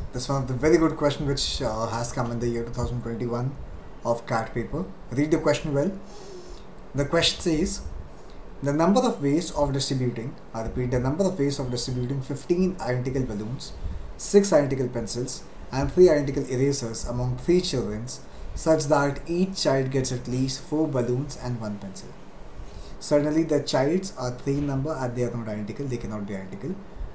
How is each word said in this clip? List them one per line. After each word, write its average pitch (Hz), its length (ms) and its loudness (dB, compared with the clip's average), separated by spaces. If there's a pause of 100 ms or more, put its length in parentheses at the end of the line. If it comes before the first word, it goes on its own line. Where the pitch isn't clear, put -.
(140)
This 123 160 -4
one 139 140 2
of 120 40 -4
the 131 60 -2
very 156 240 6
good 160 180 6
question 147 320 2
which, - 340 0
uh, 135 260 0
has 117 260 -2
come 120 180 -2
in 117 80 -4
the 120 80 0
year 117 160 0
two 120 80 -6
thousand 120 300 -2
twenty-one 117 520 -2 (520)
of 117 200 0
cat 110 280 -2
paper. 131 320 -2 (260)
Read 147 200 4
the 165 80 4
question 147 340 2
well. 147 180 4 (1040)
The 139 80 2
question - 380 2
says, 165 400 0 (840)
"The 143 80 2
number 180 300 6
of 226 200 2
ways 143 300 2
of 143 220 2
distributing," 127 600 -2 (200)
I 113 80 -4
repeat, 123 300 -2
"the 127 100 2
number 160 240 2
of 175 120 0
ways 139 220 2
of 127 120 -2
distributing 123 500 -2
fifteen 175 580 0
identical 127 540 -2
balloons, 107 400 -6 (420)
six 196 380 6
identical 135 340 4
pencils, 120 560 -4 (300)
and 139 180 0
three 180 180 10
identical 139 360 2
erasers 127 600 0
among 123 320 0
three 180 220 6
children, 113 480 -2 (480)
such 156 300 4 (100)
that 143 320 2
each 180 340 0
child 135 300 2
gets 131 220 0
at 123 160 -4
least 131 320 0
four 151 260 0
balloons 131 560 0
and 123 160 -4
one 104 200 -6
pencil." 98 280 -12 (960)
Certainly 151 480 4
the 143 120 4
childs 151 520 2
are 127 140 -2
three 139 300 -2
in 143 80 0
number 139 280 0
and 123 200 -2
they 123 80 0
are 120 120 -2
not 113 120 -4
identical, 107 400 -6
they 120 100 -4
cannot 104 300 -6
be 101 80 -6
identical. 95 400 -8 (400)